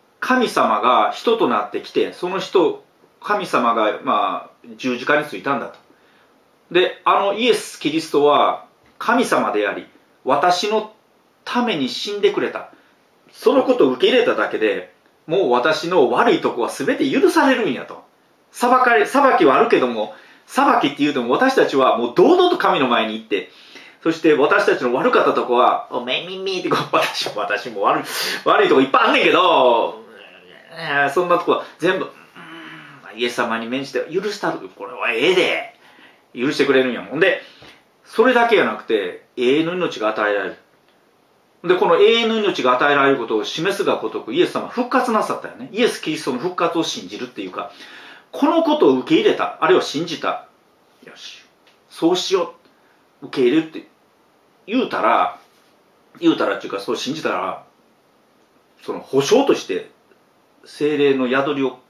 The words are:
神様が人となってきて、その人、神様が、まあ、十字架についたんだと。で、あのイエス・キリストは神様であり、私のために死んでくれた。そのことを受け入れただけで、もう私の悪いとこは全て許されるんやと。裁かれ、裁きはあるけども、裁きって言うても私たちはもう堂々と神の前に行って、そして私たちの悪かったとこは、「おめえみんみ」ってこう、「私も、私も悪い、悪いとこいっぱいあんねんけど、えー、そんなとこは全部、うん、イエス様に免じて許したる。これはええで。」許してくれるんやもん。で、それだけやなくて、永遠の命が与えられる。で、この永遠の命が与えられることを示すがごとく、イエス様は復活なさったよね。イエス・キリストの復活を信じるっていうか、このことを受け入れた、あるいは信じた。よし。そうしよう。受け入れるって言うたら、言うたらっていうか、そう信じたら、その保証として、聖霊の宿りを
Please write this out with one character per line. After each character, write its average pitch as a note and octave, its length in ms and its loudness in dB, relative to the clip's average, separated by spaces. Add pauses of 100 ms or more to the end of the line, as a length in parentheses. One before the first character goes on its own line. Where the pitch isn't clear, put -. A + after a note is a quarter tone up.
(200)
神 B3+ 280 0
様 A2+ 340 0
が A2+ 300 2
人 - 260 0
と D#3+ 100 0
な A2 140 0
っ - 100 -10
て G#2 100 -8
き - 100 -18
て、 G#2+ 220 -2
そ F3+ 160 -8
の F#3+ 100 -6
人、 - 440 0 (380)
神 G3+ 240 -4
様 A#2+ 280 0
が、 G#2+ 300 0
ま G2+ 460 -2
あ、 - 180 -20 (100)
十 B2 200 -4
字 C3 80 -10
架 D3+ 160 2
に D3 60 -8
つ - 100 -12
い F2+ 60 -12
た C#3 120 -2
ん A#2 40 -6
だ - 80 -10
と。 - 120 -18 (920)
で、 F#3 320 0
あ G3 160 2
の G3+ 140 -2
イ A3+ 140 -2
エ G#3+ 60 4
ス・ - 280 -6
キ D3 100 -2
リ D#3+ 80 -2
ス D#3 120 -8
ト C#3+ 120 2
は C3 420 2 (320)
神 A#3+ 280 0
様 A#2+ 260 0
で G#2 160 0
あ F#2 60 -4
り、 F2+ 140 -12 (360)
私 F3+ 460 2
の G#3+ 240 -2 (500)
た A#3+ 200 -2
め G#3+ 120 -2
に C3 140 -4
死 - 240 -8
ん G3+ 80 -4
で G3+ 100 4
く - 80 -4
れ B2 100 -2
た。 - 200 -12 (640)
そ B3 200 2
の C4+ 100 4
こ C#4 100 2
と C#3 160 4
を - 20 0
受 D#3 160 0
け - 0 -
入 A#3+ 120 4
れ - 60 2
た A#2 100 0
だ G#2 120 -2
け G#2+ 100 -6
で、 G2 360 -2 (340)
も E3 200 0
う A#2+ 40 2
私 D#3 380 0
の D3 200 4
悪 D3 240 2
い D3+ 60 2
と A#2+ 140 -2
こ A#2+ 80 -4
は G#2+ 80 -2
全 E3 260 -2
て C4+ 160 -2
許 E4 180 2
さ C#4+ 200 2
れ B3+ 60 4
る A3 120 -2
ん C3 60 -2
や - 120 -8
と。 - 200 -18 (480)
裁 A#3+ 180 0
か B3 220 4
れ、 A3 120 4
裁 C4+ 320 2
き F3 60 4
は C3+ 120 6
あ A3+ 80 4
る A3+ 60 0
け E3+ 120 4
ど B2+ 60 0
も、 A2 280 -6 (300)
裁 C4+ 340 2
き D3 80 0
っ - 40 0
て - 80 -14
言 D3 120 2
う - 20 -6
て C3 60 -2
も A#2 100 -4
私 G3+ 260 2
た - 100 4
ち - 100 -4
は B2 220 4
も A#2 140 -2
う - 40 -16
堂 C#4+ 220 6
々 F4+ 120 4
と - 80 0
神 - 220 2
の C3 80 2
前 A#2 180 0
に A2 100 -6
行 A2 80 -12
っ - 20 -20
て、 - 260 -6 (500)
そ D#3+ 120 0
し - 80 -8
て D#3 120 6
私 D#3 320 2
た F#3+ 120 2
ち - 40 -6
の B2 120 0
悪 D3 180 0
か E3+ 120 2
っ - 20 2
た C#3 80 2
と A2+ 120 0
こ B2 100 0
は、 - 360 2
「お B2 140 -6
め D3 180 -6
え - 20 -14
み F#3 120 -12
ん F#3+ 80 -10
み」 F#3 140 -4
っ - 40 -10
て E3+ 60 -4
こ C3 80 0
う、 - 20 -2 (160)
「私 - 400 -4
も、 G#2 60 -6
私 G#2 280 -6
も G2+ 120 -8
悪 A2+ 180 0
い、 - 40 -8 (420)
悪 G3 200 6
い - 40 2
と C#3+ 60 6
こ C3+ 60 6
い C3+ 40 6
っ - 20 -10
ぱ - 120 2
い - 80 4
あ - 40 2
ん - 20 2
ね B3+ 80 2
ん - 40 0
け D#3+ 60 6
ど、 B2+ 680 4 (720)
え D3 340 -2
ー、 - 20 0
そ F3+ 160 0
ん - 20 -6
な F3 100 2
と E3+ 60 -4
こ D3+ 80 0
は - 140 0 (140)
全 E3 200 0
部、 - 60 -6
う - 1120 -20
ん、 - 20 -14
イ A#2+ 60 0
エ A#2+ 40 -2
ス - 40 -6
様 A2+ 260 -2
に A#2 80 -8
免 C3+ 160 -6
じ C3+ 80 -12
て - 180 -4
許 F#3 220 -4
し - 80 -12
た E3 120 -2
る。 - 180 -12
こ - 160 -16
れ - 80 -16
は A2+ 180 -4
え C3 200 0
え F3+ 40 2
で。」 - 400 -2 (580)
許 B2 200 -2
し - 40 -6
て C#3 80 2
く C#3 60 0
れ C3 100 4
る B2+ 100 -2
ん - 20 -6
や F2+ 80 -8
も A#2+ 160 -10
ん。 - 20 -4
で、 F3+ 220 0 (640)
そ - 180 0
れ B3+ 100 4
だ A#3 140 4
け G#3 80 4
や D#3+ 80 4
な A#2 120 -2
く - 100 -16
て、 G2 400 -4 (100)
永 B2+ 240 2
遠 E3 60 0
の F3 80 -4
命 F3 260 -6
が G#2+ 80 -2
与 G#2+ 220 -2
え G#2 40 0
ら G2 100 -2
れ F#2 80 -6
る。 - 60 -18 (1080)
で、 F3+ 100 4
こ F#3+ 120 0
の E3 100 4
永 A3 240 6
遠 A3 80 0
の A3 100 0
命 G3 240 -2
が B2+ 80 2
与 C#3+ 180 2
え C#3+ 60 2
ら C#3 80 2
れ C#3 80 4
る C3+ 60 2
こ A2+ 100 -6
と A#2 80 -2
を G#2 80 0
示 F3 320 -4
す G3 80 -4
が C#3 140 0
ご - 120 -6
と G#2+ 120 -8
く、 A2+ 120 -10
イ D3+ 60 -2
エ F3 80 4
ス - 60 -8
様 A2+ 80 -4
は - 80 -10
復 B3 200 -6
活 B3 220 0
な G#3+ 120 0
さ - 120 -4
っ - 60 -10
た - 80 -12
よ - 60 -16
ね。 C3 180 -14
イ A#3 100 0
エ G#3 60 2
ス・ - 100 -6
キ D#3+ 120 -6
リ D3 60 -4
ス - 60 -10
ト C3+ 80 -4
の B2 80 -6
復 F3+ 160 -6
活 E3+ 240 -2
を D#3 40 -2
信 - 260 -8
じ G2+ 100 -14
る B2 60 -8
っ - 20 -18
て - 140 -14
い F#2 60 -10
う F2+ 40 -12
か、 F#2+ 220 -12 (580)
こ - 140 -2
の D#4+ 180 2
こ D3+ 140 0
と D#3+ 100 4
を C3 120 4
受 B2 100 -10
け D#3+ 60 4
入 G#3 160 4
れ - 40 0
た、 - 240 -6
あ D#3+ 80 0
る F#3 60 6
い - 20 6
は F3 80 2
信 E3 220 -6
じ D#3+ 160 -10
た。 - 260 -6 (580)
よ - 120 -20
し。 - 260 -20 (460)
そ E3+ 220 -2
う F#3 40 2
し F3+ 180 -4
よ F3 220 -2 (640)
う。 - 40 -18
受 - 160 -4
け B2 80 4
入 D3+ 80 2
れ D#3 60 2
る - 40 -8
っ - 60 -18
て - 160 -16 (800)
言 G#3+ 180 -2
う - 40 -12
た - 120 -6
ら、 A2+ 360 0 (840)
言 E3 100 2
う C#3 60 -2
た G#2+ 80 0
ら G2 100 -2
っ - 60 -12
て G#2+ 60 -14
い - 20 -12
う - 20 -8
か、 G2 80 -6
そ A#2+ 140 -6
う - 20 -2
信 B2+ 180 -8
じ D#3+ 100 -10
た A2+ 80 -4
ら、 F#2 340 -6 (1200)
そ - 100 -8
の - 80 -10
保 C3+ 200 0
証 B3+ 240 4
と - 80 2
し - 120 -4
て、 - 260 -8 (720)
聖 D3 340 -4
霊 C#3+ 160 4
の C3 140 0
宿 C#3 280 0
り C#3 80 -2
を B2+ 80 -2 (180)